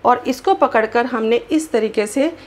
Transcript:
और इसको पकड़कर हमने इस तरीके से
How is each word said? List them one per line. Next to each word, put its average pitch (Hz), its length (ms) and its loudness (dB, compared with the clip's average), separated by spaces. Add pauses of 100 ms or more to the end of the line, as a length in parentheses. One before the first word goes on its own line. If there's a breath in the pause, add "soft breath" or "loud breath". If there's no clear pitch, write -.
और 247 220 2
इसको 381 280 0
पकड़कर 240 520 2
हमने 226 300 0
इस 311 360 -2
तरीके 214 340 0
से 277 260 -2 (140 loud breath)